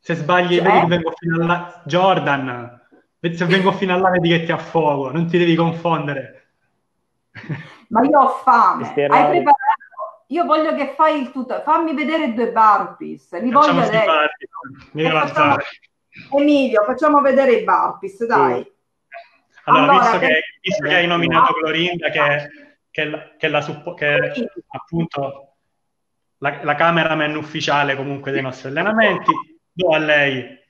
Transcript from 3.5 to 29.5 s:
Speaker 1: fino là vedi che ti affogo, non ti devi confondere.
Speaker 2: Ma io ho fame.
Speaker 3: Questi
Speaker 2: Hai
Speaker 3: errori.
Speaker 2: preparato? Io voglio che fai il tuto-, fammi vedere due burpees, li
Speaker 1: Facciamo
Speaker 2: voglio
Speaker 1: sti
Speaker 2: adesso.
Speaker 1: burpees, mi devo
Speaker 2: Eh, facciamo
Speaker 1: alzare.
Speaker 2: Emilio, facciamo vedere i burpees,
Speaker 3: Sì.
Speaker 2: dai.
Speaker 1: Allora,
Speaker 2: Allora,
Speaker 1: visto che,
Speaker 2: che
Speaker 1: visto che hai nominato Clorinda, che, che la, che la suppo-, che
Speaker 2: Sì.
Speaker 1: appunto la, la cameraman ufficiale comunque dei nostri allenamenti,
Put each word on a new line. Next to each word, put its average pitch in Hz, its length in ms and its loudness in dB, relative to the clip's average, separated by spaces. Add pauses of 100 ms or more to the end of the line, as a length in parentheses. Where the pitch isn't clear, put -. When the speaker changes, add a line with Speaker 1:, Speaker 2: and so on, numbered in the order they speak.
Speaker 1:
fino 190 260 -2
là 185 120 2
vedi 175 180 2
che 165 160 2
ti 165 80 -4
affogo, 147 580 -2
non 165 160 -2
ti 170 120 0
devi 170 180 4
confondere. 156 920 -4 (1400)
Speaker 2:
Ma 220 160 0
io 285 160 4
ho 262 80 4
fame. - 540 2
Speaker 3:
Questi - 180 -6
Speaker 2:
Hai 143 60 0
Speaker 3:
errori. 147 320 4
Speaker 2:
preparato? 659 920 -2
Io 339 160 -2
voglio 311 320 0
che 269 180 -6
fai 311 260 2
il 240 120 -8
tuto-, 233 300 -8
fammi 320 320 0
vedere 294 400 -2
due 233 180 -2
burpees, 202 880 0
li 247 100 -2
Speaker 1:
Facciamo 285 300 4
Speaker 2:
voglio 233 60 2
Speaker 1:
sti 208 100 0
Speaker 2:
adesso. 202 160 2
Speaker 1:
burpees, - 800 -4
mi 151 100 -4
devo 160 140 0
Speaker 2:
Eh, 156 40 2
facciamo 151 320 2
Speaker 1:
alzare. - 120 -2 (640)
Speaker 2:
Emilio, 277 540 2
facciamo 285 360 2
vedere 262 340 4
i 190 100 -2
burpees, - 540 -2
Speaker 3:
Sì. 233 80 -4
Speaker 2:
dai. 208 460 0 (920)
Speaker 1:
Allora, 262 180 4
Speaker 2:
Allora, 285 180 4
Speaker 1:
visto 226 200 2
che, 170 60 0
Speaker 2:
che 160 160 2 (180)
Speaker 1:
visto - 260 -6
che - 80 0
hai 175 140 2
nominato 165 460 2
Clorinda, 160 560 -2
che, 147 380 0 (420)
che 156 140 -6
la, 151 320 -10
che 160 120 -4
la 147 120 0
suppo-, 165 340 -12
che 147 380 -2
Speaker 2:
Sì. 240 140 -6 (220)
Speaker 1:
appunto - 880 -8 (840)
la, 143 240 -6
la 147 140 -2
cameraman 156 580 0
ufficiale 147 600 -2
comunque 139 340 -8
dei 135 120 -4
nostri 131 260 -10
allenamenti, 190 640 0 (400)